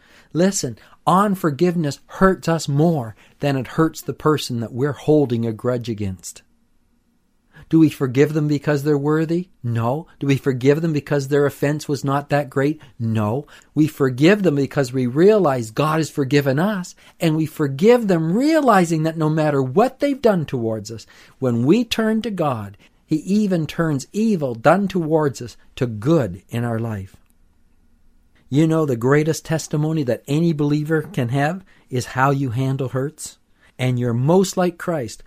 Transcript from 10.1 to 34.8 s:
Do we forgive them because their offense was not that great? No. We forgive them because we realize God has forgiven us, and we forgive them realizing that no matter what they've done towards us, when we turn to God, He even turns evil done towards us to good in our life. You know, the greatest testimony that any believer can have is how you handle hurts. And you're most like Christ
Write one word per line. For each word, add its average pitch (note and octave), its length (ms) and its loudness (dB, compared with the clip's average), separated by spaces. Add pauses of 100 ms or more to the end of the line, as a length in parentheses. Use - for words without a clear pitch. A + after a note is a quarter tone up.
Do C#3 60 -4
we C#3 100 2
forgive C#3 440 2
them E3 120 -2
because C#3+ 360 -2
their C#3+ 160 2
offense C#3+ 440 -2
was C#3+ 160 -4
not C#3 240 -2
that C#3+ 220 -2
great? C#3+ 300 0 (180)
No. A2+ 480 -2 (280)
We D3+ 120 4
forgive D3 560 2
them D#3+ 120 2
because C3+ 380 -2
we C3 140 -2
realize C#3+ 640 2
God D3+ 260 -2
has D3+ 120 -2
forgiven C#3 500 0
us, F#3 360 -4 (260)
and D#3 160 0
we D#3+ 100 -2
forgive F#3 600 2
them E3 260 0
realizing A3 680 2
that D#3+ 160 -2
no D#3 100 0
matter D3+ 340 0
what F#3 380 0
they've C#4+ 200 -2
done F#3+ 260 2
towards A2 440 -6
us, A#2 160 -16 (320)
when A#2+ 260 0
we G#3+ 200 4
turn A3 380 -2
to A#3+ 80 -6
God, B2 480 -6 (260)
He D#3 120 -2
even F#3 500 0
turns D#3+ 460 -2
evil F#3 420 0
done E3+ 340 2
towards D#3 540 0
us A#2 140 -14 (200)
to B2+ 100 -2
good A2 600 -2
in A#2 160 -4
our A#2 140 -4
life. G#2+ 380 -8 (1300)
You D3 180 4
know, D#3+ 200 2
the B2+ 100 -2
greatest D3 480 0
testimony D#3 600 -2
that A#2 220 -4
any D#3+ 280 0
believer D3+ 480 0
can B2+ 260 -4
have D3 380 -2 (240)
is B2+ 160 -4
how C3 240 0
you C3+ 200 -2
handle C3 380 -2
hurts. - 480 -8 (440)
And B2+ 160 0
you're A#2+ 180 0
most E3+ 420 2
like F3+ 200 -2
Christ C#3+ 500 -8